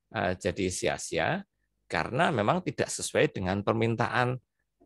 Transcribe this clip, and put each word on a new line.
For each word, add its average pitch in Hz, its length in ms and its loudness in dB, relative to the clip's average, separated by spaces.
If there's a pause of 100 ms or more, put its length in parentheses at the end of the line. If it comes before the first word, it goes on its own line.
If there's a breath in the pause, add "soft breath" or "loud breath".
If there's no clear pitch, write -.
(140)
eh, 98 240 0
jadi 95 320 -2
sia-sia 90 720 -2 (480)
karena 110 400 0
memang 135 320 2
tidak - 300 -2
sesuai - 420 0
dengan 101 320 -2
permintaan 113 720 2 (480)